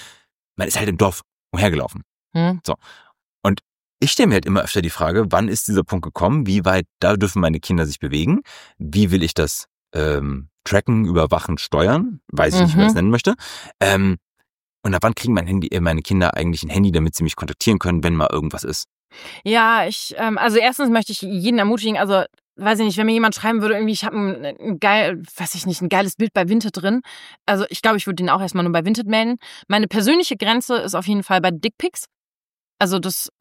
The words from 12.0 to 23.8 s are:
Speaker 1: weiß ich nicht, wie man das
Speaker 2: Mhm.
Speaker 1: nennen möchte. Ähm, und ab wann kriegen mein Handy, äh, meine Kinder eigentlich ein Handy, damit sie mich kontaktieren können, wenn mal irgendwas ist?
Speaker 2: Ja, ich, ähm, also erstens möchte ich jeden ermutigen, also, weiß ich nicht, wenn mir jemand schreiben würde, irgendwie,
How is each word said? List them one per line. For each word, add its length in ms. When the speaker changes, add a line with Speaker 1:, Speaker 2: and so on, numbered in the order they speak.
Speaker 1:
weiß 240
ich 60
nicht, 120
wie 40
man 80
das 80
Speaker 2:
Mhm. 60
Speaker 1:
nennen 120
möchte. 240
Ähm, 380
und 120
ab 80
wann 120
kriegen 180
mein 140
Handy, 200
äh, 120
meine 220
Kinder 340
eigentlich 280
ein 60
Handy, 220
damit 240
sie 80
mich 120
kontaktieren 440
können, 240
wenn 120
mal 160
irgendwas 320
ist? 220
Speaker 2:
Ja, 420
ich, 320
ähm, 200
also 200
erstens 320
möchte 220
ich 100
jeden 380
ermutigen, 380
also, 260
weiß 240
ich 60
nicht, 120
wenn 100
mir 60
jemand 220
schreiben 260
würde, 140
irgendwie, 180